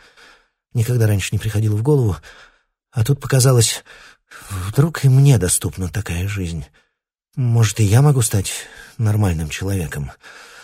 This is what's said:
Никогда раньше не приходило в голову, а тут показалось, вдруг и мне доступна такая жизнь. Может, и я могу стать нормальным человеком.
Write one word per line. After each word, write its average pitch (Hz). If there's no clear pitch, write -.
Никогда 117
раньше 101
не 101
приходило 107
в 104
голову, 120
а 117
тут 143
показалось, 127
вдруг 101
и 135
мне 135
доступна 90
такая 87
жизнь. 85
Может, 117
и 113
я 107
могу 139
стать 101
нормальным 104
человеком. 76